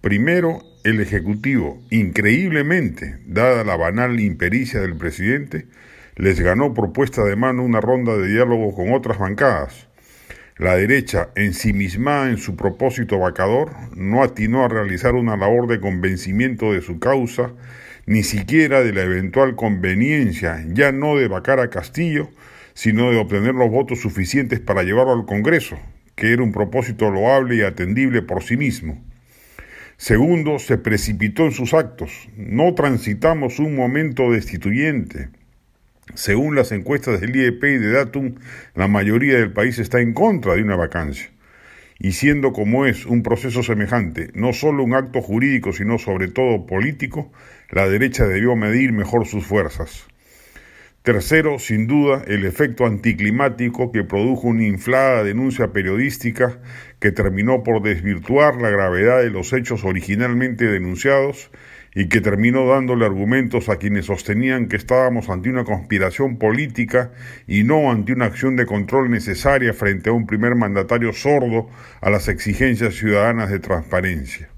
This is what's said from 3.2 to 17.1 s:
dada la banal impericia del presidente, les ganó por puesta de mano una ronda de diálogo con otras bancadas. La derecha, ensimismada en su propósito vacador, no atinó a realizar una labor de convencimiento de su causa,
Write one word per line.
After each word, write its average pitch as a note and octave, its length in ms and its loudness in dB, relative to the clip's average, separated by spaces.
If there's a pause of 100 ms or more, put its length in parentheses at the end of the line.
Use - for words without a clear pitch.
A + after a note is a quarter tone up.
dada A#2 380 2
la G2 100 -2
banal A2+ 460 0
impericia G#2 600 0
del F2+ 160 -4
presidente, F2 720 -4 (480)
les F2+ 260 0
ganó A2 340 2
por G#2 180 0
puesta A#2+ 320 0
de G2+ 100 2
mano B2+ 300 0
una A#2 160 2
ronda A#2 360 0
de F#2+ 120 0
diálogo A2+ 440 2
con F#2+ 200 -2
otras A2+ 260 -2
bancadas. G2 720 0 (680)
La F2+ 180 2
derecha, G#2 580 0
ensimismada G#2 960 -2
en A2 80 -2
su G2 180 -8
propósito G#2 600 -2
vacador, G2+ 540 0 (240)
no G2+ 260 2
atinó B2 420 0
a A#2+ 40 2
realizar A2 460 -2
una A#2 220 0
labor A2+ 300 2
de A#2 140 0
convencimiento G2 920 -2
de F#2 100 -2
su E2+ 180 -10
causa, B2 520 0 (540)